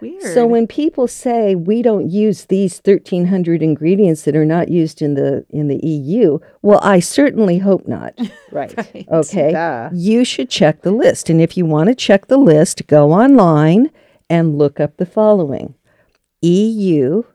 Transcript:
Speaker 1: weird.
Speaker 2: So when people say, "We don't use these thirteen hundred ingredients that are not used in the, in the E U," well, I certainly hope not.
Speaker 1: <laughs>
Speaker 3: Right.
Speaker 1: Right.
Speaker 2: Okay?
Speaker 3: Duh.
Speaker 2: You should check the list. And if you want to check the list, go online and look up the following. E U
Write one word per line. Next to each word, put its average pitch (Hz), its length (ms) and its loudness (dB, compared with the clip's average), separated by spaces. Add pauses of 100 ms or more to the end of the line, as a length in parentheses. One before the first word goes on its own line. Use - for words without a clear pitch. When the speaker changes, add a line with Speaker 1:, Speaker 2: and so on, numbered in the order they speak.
Speaker 1:
weird. 339 200 -16 (120)
Speaker 2:
So 240 120 2
when 233 200 0
people 294 420 -4
say, 233 460 -2
"We 185 260 -2
don't 214 300 0
use 208 360 -2
these 190 340 -2
thirteen 180 460 -2
hundred 170 360 -2
ingredients 160 640 0
that 143 120 0
are 156 80 2
not 160 240 0
used 160 320 -2
in 147 140 -2
the, 139 340 -4
in 147 200 -6
the 139 100 -4 (100)
E 160 60 -4
U," 156 480 0 (180)
well, 202 220 4
I 196 180 2
certainly 214 580 0
hope 190 300 -2
not. 62 300 -10
Speaker 1:
<laughs> - 340 -12
Speaker 3:
Right. 139 240 -10
Speaker 1:
Right. 202 340 -14
Speaker 2:
Okay? 160 420 0
Speaker 3:
Duh. 156 420 -6
Speaker 2:
You 214 300 0
should - 260 -6
check - 320 0
the 180 80 -2
list. 202 400 0
And 165 100 2
if 165 160 0
you 185 80 -2
want 156 240 0
to 254 60 2
check 202 320 0
the 254 100 2
list, 175 520 2
go 147 240 4
online 190 800 4 (380)
and 165 300 0
look 147 220 0
up 147 180 -4
the 185 80 -4
following. 196 680 -2 (680)
E 185 260 2
U 190 560 -2 (100)